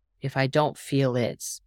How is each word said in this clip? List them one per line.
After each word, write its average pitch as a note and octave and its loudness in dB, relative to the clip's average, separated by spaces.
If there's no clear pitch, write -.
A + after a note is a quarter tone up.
if - -4
I C3+ 2
don't D3+ 2
feel C3+ 2
it's - -4